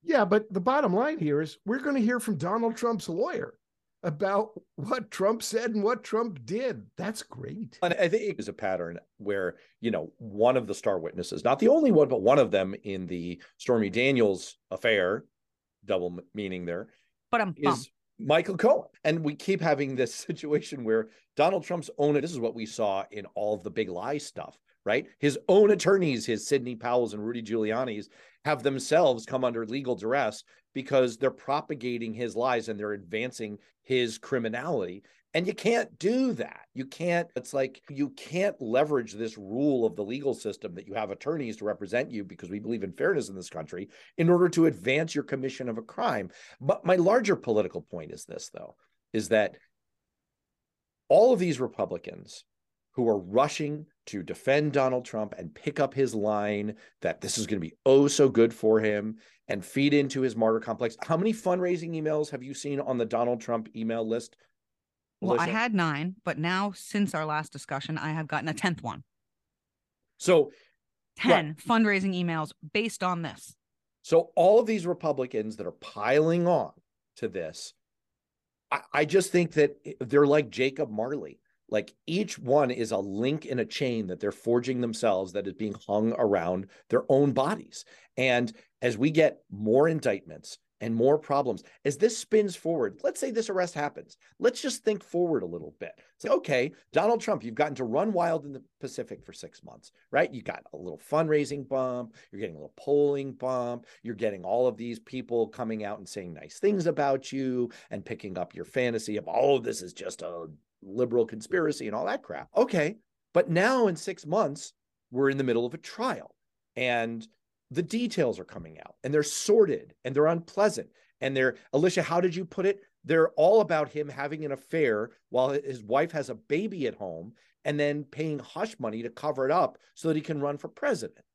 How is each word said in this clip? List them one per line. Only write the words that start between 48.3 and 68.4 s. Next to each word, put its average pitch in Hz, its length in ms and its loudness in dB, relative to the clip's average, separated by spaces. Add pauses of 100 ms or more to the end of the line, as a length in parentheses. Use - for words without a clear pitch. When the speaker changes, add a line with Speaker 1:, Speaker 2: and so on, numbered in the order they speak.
Speaker 2:
though, - 220 -16 (380)
is 107 160 -2
that 107 280 2 (1500)
all 220 240 8
of 214 60 4
these 165 220 0
Republicans - 840 -6 (500)
who 120 140 2
are 104 100 4
rushing 147 680 0 (180)
to 98 180 -8
defend 139 500 0
Donald 131 320 2
Trump 107 340 -6
and - 160 -12
pick - 260 -6
up 139 140 0
his 131 200 0
line 104 600 -2 (260)
that - 220 -4
this - 160 -4
is 104 80 -2
gonna 101 140 -2
be 80 120 -8 (140)
oh 139 200 8
so 139 220 6
good 113 240 6
for 110 280 4
him 107 360 0 (320)
and 98 160 -4
feed 143 300 2
into 139 260 2
his 123 160 0
martyr 110 240 4
complex. 117 420 -4
How 160 140 0
many 208 160 0
fundraising 180 580 -2
emails 151 400 -2
have 127 120 -8
you 135 100 -12
seen 139 280 -6
on 127 180 -2
the 113 80 0
Donald 120 340 0
Trump 113 340 -4
email 113 320 -4
list, 117 300 -4 (840)
Speaker 3:
Well, 190 200 0
I 170 40 2
Speaker 2:
Alicia? 170 80 -2
Speaker 3:
had 220 220 0
nine, 165 500 0
but 160 140 -4
now 185 360 -2
since - 400 -4
our 156 100 -2
last 151 280 -4
discussion, 143 440 -8
I 156 140 -4
have 156 180 -4
gotten 151 200 -4